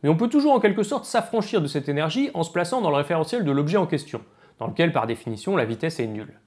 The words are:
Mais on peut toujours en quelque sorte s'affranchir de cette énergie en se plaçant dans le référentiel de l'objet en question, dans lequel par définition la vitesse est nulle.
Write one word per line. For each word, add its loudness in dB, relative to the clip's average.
Mais 2
on 4
peut 2
toujours 4
en 4
quelque 2
sorte -4
s'affranchir 0
de -2
cette -4
énergie 0
en -2
se -4
plaçant -2
dans 2
le 2
référentiel 0
de 2
l'objet 2
en 2
question, -4
dans -6
lequel 2
par 0
définition -4
la 2
vitesse -4
est -2
nulle. -10